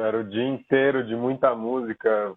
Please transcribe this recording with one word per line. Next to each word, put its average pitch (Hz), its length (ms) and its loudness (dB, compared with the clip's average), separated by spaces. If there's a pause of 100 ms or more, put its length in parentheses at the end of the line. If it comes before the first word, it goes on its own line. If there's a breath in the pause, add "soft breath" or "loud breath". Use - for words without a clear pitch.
era 110 160 0
o 113 40 -4
dia 107 220 -2
inteiro 135 600 2
de 110 80 -4
muita 127 400 2
música, 110 840 -2